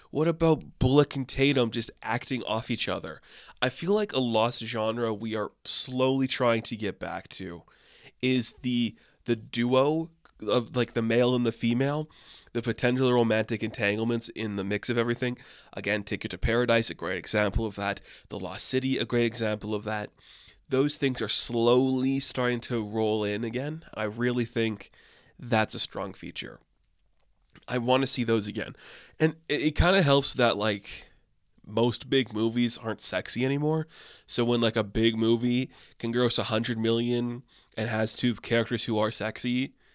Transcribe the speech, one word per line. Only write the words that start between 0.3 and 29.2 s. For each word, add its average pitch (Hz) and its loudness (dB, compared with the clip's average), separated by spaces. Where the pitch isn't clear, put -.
Bullock 143 6
and 135 -4
Tatum 135 2
just 117 -6
acting 117 -4
off 110 -4
each 113 -2
other? 92 -6
I 127 2
feel 165 -2
like 208 0
a 123 0
lost 117 2
genre 110 -2
we 110 -6
are 104 -4
slowly 131 0
trying 117 2
to - -4
get 104 -6
back 87 -8
to 87 -10
is 127 0
the, 120 0
the 120 2
duo 131 0
of, 113 0
like, 120 0
the 117 0
male 120 4
and 123 2
the 113 0
female, 135 0
the 117 -2
potential 123 2
romantic 110 2
entanglements 113 -2
in 104 -6
the 98 -4
mix 101 -2
of 120 0
everything. 123 -2
Again, 104 -2
Ticket - -6
to 92 -10
Paradise, 117 4
a - -8
great 92 -4
example 104 0
of 101 -8
that. 101 -4
The 101 -8
Lost 90 -2
City, 131 0
a 120 0
great 120 2
example 107 -4
of 104 -6
that. 104 -6
Those 139 2
things 131 0
are 107 -2
slowly 127 2
starting 123 0
to 117 -4
roll 107 0
in 104 -2
again. 139 -6
I 107 -4
really 120 0
think 113 -2
that's 113 0
a - -6
strong 98 -6
feature. - -12
I 123 -2
wanna 127 2
see 120 2
those 110 0
again. - -8